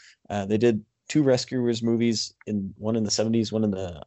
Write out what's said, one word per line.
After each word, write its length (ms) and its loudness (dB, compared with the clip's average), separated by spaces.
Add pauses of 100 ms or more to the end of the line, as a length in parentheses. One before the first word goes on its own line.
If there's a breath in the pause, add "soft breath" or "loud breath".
(300 loud breath)
Uh, 160 -4
they 120 0
did 260 4 (240)
two 160 2
Rescuers 580 0
movies, 540 0 (100)
in, 320 -4
one 180 -2
in 80 0
the 60 -2
seventies, 420 0
one 120 0
in 80 2
the, 360 -8